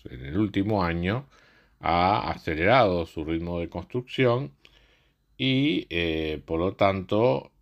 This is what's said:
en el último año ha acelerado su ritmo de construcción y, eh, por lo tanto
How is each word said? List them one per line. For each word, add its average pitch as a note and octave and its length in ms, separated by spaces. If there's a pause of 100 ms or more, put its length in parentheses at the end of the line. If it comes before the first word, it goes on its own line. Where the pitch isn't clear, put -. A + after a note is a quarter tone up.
(100)
en B1+ 160
el D2 100
último G2+ 480
año F2 420 (540)
ha F2+ 500
acelerado F2 760
su - 180
ritmo E2 340
de E2+ 120
construcción B2 840 (840)
y, C3 500
eh, D#2+ 560
por E2 160
lo F#2+ 140
tanto G#2 760 (120)